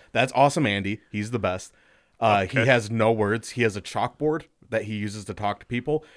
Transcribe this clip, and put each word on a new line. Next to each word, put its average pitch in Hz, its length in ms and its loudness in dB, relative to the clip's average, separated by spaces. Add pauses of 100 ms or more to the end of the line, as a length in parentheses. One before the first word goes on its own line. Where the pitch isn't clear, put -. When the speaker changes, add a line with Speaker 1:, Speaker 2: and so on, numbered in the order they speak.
(120)
Speaker 1:
that's 120 240 0
Awesome 139 320 4
Andy. 101 320 -2 (120)
He's 107 200 -6
the 120 80 -2
best. 92 320 -4 (480)
Uh, 104 260 4
he 110 140 -2
Speaker 2:
Okay. 113 60 4
Speaker 1:
has 117 260 4
no 113 200 4
words. 107 400 0
He 120 120 -2
has 104 140 2
a 95 40 -10
chalkboard 151 600 -4 (260)
that 110 140 -2
he 107 120 -8
uses 104 300 -6
to 107 80 -8
talk 104 280 -4
to - 40 -20
people, 147 380 -2 (140)